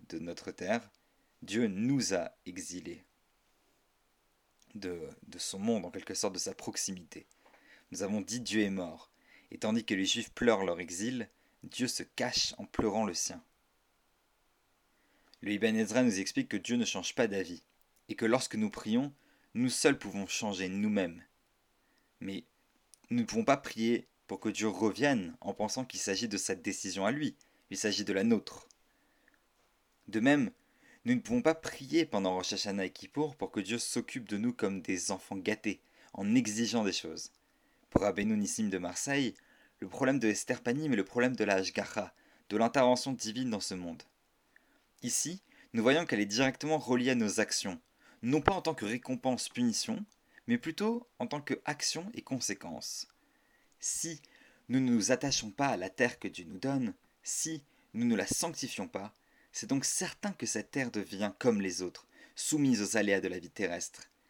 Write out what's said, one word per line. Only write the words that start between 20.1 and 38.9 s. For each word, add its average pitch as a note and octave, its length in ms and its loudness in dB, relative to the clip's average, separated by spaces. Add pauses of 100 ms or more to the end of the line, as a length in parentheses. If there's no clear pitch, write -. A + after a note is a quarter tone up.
changer F#2+ 420 -2
nous-mêmes. F#2+ 540 0 (1000)
Mais G2 240 -6 (680)
nous A#2+ 100 2
ne A2+ 40 2
pouvons G#2+ 200 0
pas C#3 120 6
prier A2+ 500 0 (220)
pour G2 100 -6
que - 100 -2
Dieu G#2+ 200 0
revienne G#2 720 2
en G2+ 120 -4
pensant G#2+ 320 -2
qu'il - 140 -10
s'agit G2+ 300 -2
de G2+ 80 -2
sa F#2+ 180 -2
décision F#2+ 500 -4
à G#2 60 4
lui, C#3+ 240 -2 (360)
il G2 60 -8
s'agit G2+ 280 0
de G2+ 80 0
la F#2+ 100 2
nôtre. - 460 2 (1400)
De G#2+ 140 -2
même, C3+ 320 6 (520)
nous A#2+ 100 2
ne B2 60 2
pouvons A#2+ 220 0
pas D#3+ 120 6
prier D3+ 500 0
pendant F#2+ 300 2
Rosh F#2 180 -2
Hashanah G2 320 -2
et F2+ 80 -4
Kippour - 440 -4
pour F#2+ 140 -4
que G#2+ 100 -2
Dieu G#2 180 -2
s'occupe A#2 500 -4
de G#2 80 -2
nous A#2 160 2
comme G2 300 -2
des F#2 280 -2
enfants G2 260 -6
gâtés, G2+ 440 -2 (320)
en G2+ 220 0
exigeant A2+ 500 2
des F#2+ 80 2
choses. E2 400 -8 (560)
Pour - 140 4
Rabbeinu G#2 340 2
Nissim G#2 320 0
de F#2+ 100 0
Marseille, A2 560 -2 (460)